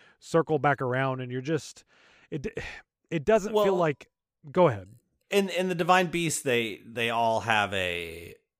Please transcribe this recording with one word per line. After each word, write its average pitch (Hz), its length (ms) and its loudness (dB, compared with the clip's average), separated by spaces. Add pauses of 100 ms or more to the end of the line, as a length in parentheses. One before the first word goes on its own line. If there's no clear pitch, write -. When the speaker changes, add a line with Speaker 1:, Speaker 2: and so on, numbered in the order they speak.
(200)
Speaker 1:
circle 160 380 0
back 143 240 2
around, 131 400 -2
and 123 100 -8
you're 127 100 -6
just, 147 420 -6 (480)
it, 151 160 -8 (640)
it 156 140 -4
doesn't 214 260 2
feel 208 140 2
Speaker 2:
Well, 190 100 2
Speaker 1:
like, 160 320 0 (440)
go 175 180 6
ahead. 98 180 -8 (420)
Speaker 2:
in, 196 200 2
in 180 180 -2
the 180 80 -2
Divine 180 320 4
Beast, 165 360 -4
they, 117 420 0
they 117 240 -4
all 113 320 0
have 104 320 2
a, 87 640 -6 (240)